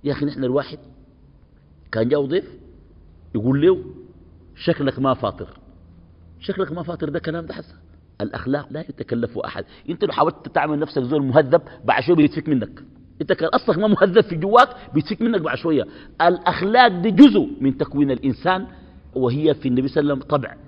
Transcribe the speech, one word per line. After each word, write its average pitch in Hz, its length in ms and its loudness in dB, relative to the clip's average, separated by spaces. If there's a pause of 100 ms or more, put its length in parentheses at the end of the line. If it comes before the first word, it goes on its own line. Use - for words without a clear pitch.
يا 143 80 -2
أخي، 143 140 -4
نحن 143 180 -6
الواحد 131 340 -2 (1120)
كان 113 160 0
جاء 143 180 0
ضيف 165 260 -4 (840)
يقول 131 260 0
له: 180 180 4 (760)
"شكلك 139 440 -2
ما 135 140 0
فاطر". 101 340 -6 (920)
شكلك 190 320 -6
ما 170 120 -8
فاطر 160 260 -6
ده 139 100 -4
كلام 165 260 -8
ده - 80 -12
حسن. - 220 -16 (460)
الأخلاق 131 500 -6
لا 147 80 -10
يتكلف 117 580 -6
أحد. 107 280 -8 (240)
أنت 131 140 -4
لو 185 80 -2
حاولت - 420 0
تعمل 147 260 0
نفسك 147 220 -2
زول 139 220 0
مهذب، 139 380 4 (240)
بعد 127 180 2
شوية 175 120 4
بيتفك 151 340 2
منك. 131 340 -2 (380)
أنت 180 120 -2
كان 160 160 -2
أصلك 214 280 0
ما 214 100 0
مهذب 202 340 4
في 202 140 -2
جواك، 202 340 4 (240)
بيتفك 156 280 -2
منك 226 200 0
بعد 135 160 -4
شوية. 156 280 0 (360)
الأخلاق 180 680 4
دي 190 240 0
جزء 202 400 8 (100)
من 135 160 0
تكوين 143 340 -2
الإنسان، 170 560 -2 (480)
وهي 135 380 2
في 151 140 -4
النبي 131 200 0
صلى 151 140 0
الله 143 120 0
عليه 135 100 -6
وسلم 147 140 -2
طبع. 127 180 -6 (120)